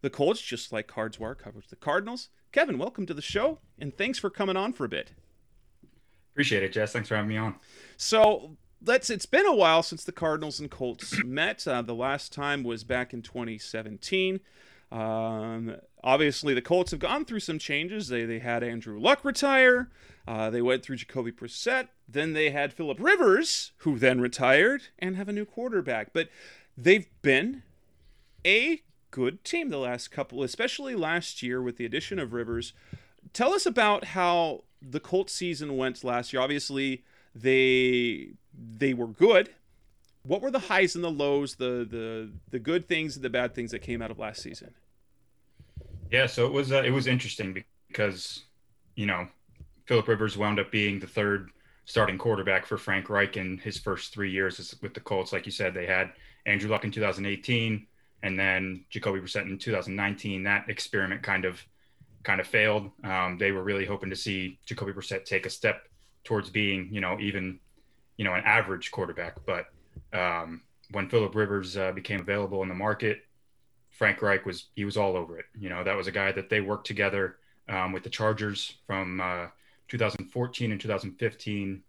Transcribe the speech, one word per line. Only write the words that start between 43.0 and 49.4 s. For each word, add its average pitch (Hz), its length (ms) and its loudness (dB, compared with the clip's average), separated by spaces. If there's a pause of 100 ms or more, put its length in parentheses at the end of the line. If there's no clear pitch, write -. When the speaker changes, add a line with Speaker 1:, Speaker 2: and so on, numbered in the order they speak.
Speaker 1:
and 131 80 -12
the 123 60 0
bad 123 240 0
things 120 180 -6
that 113 80 -6
came 120 200 -6
out 113 100 -6
of 107 80 -10
last 107 220 -8
season? - 340 -16 (1400)
Speaker 2:
Yeah, 127 160 4
so 120 200 2
it 135 60 0
was, 139 180 0
uh, 135 120 4
it 127 80 2
was 127 160 2
interesting 110 580 -2 (240)
because, 95 560 -4 (500)
you 104 100 -4
know, 90 220 -2 (600)